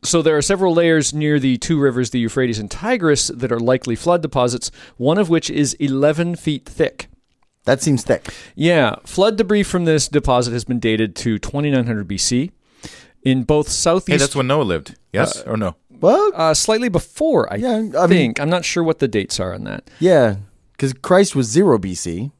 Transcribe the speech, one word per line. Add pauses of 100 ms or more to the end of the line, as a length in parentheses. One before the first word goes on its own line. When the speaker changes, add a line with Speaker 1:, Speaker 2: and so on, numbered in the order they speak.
Speaker 1:
So
there
are
several
layers
near
the
two
rivers,
the
Euphrates
and
Tigris,
that
are
likely
flood
deposits, (280)
one
of
which
is
eleven
feet
thick. (580)
Speaker 2:
That
seems
thick. (240)
Speaker 1:
Yeah.
Flood
debris
from
this
deposit
has
been
dated
to
twenty-nine
hundred
B
C. (720)
In
both
southeast
Speaker 3:
Hey,
that's
when
Noah
lived. (160)
Yes
Speaker 1:
Uh,
Speaker 3:
or
no? (240)
Speaker 2:
Well,
Speaker 1:
Uh,
slightly
before,
I
Speaker 2:
Yeah,
I
mean
Speaker 1:
think.
I'm
not
sure
what
the
dates
are
on
that. (100)
Speaker 2:
Yeah, (420)
'cause
Christ
was
zero
B
C (100)